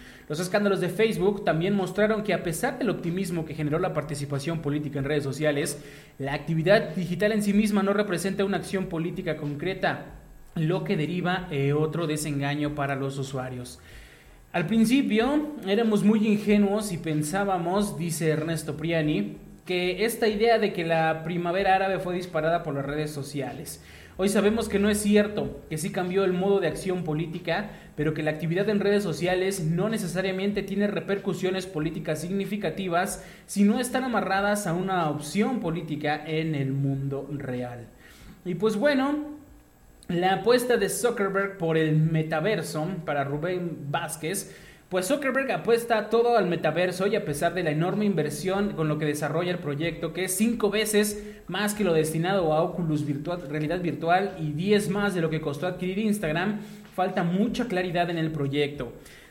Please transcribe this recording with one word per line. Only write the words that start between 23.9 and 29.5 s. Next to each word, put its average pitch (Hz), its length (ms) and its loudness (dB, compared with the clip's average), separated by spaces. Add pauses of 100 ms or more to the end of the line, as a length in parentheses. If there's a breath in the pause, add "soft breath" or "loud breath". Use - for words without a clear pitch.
Hoy 190 120 2
sabemos 214 400 2
que 202 80 0
no 208 120 4
es 208 100 2
cierto, 208 720 2
que 156 100 -6
sí 185 100 -4
cambió 185 360 0
el 180 80 2
modo 196 260 2
de 170 80 0
acción 180 360 -2
política, 165 680 -4 (240 loud breath)
pero 156 180 0
que - 80 -4
la 151 100 0
actividad 175 380 0
en 208 120 2
redes 202 220 4
sociales 180 600 0